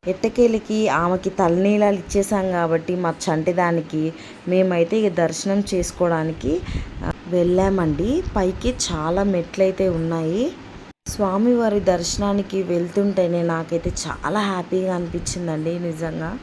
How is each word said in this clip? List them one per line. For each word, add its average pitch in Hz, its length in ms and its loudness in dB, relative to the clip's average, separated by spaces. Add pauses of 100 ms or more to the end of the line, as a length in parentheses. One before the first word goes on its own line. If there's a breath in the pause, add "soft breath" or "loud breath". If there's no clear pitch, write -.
ఎట్టకేలికి 220 680 2 (120)
ఆమెకి 175 400 2
తలనీలాలు 196 680 4
ఇచ్చేసాం 196 540 0
కాబట్టి, 165 440 0
మా 180 240 0
చంటిదానికి, 165 840 0 (440 loud breath)
మేమైతే 180 500 2
ఇక 214 180 2
దర్శనం 180 500 0
చేసుకోవడానికి, 170 880 0 (460 loud breath)
ఆ, 170 160 -4 (140)
వెళ్ళామండి. 180 800 2 (180)
పైకి 196 520 -2
చాలా 175 420 -2
మెట్లయితే 190 680 0
ఉన్నాయి. 165 560 0 (600)
స్వామివారి 214 760 2
దర్శనానికి 196 800 0
వెళ్తుంటేనే 175 800 0
నాకైతే 165 540 -2
చాలా 160 440 -4
హ్యాపీగా 185 540 -2
అనిపించిందండి 170 840 -4
నిజంగా. 165 520 -6 (120)